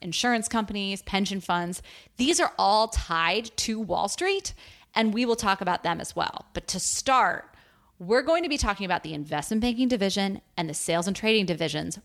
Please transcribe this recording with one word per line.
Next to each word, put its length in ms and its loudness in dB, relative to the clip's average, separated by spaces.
insurance 460 0
companies, 560 -2
pension 380 0
funds. 420 -2
These 220 2
are 200 2
all 300 4
tied 720 0
to 220 -2
Wall 280 0
Street, 460 -2
and 180 2
we 120 0
will 120 2
talk 240 0
about 220 0
them 180 -2
as 140 -10
well. 380 -4
But 160 -8
to 120 -4
start, 720 2
we're 240 2
going 200 2
to 60 -2
be 100 -2
talking 260 -2
about 180 0
the 120 -8
investment 480 -2
banking 260 2
division 540 0
and 120 -2
the 60 -6
sales 320 0
and 100 -2
trading 300 2
divisions 580 -2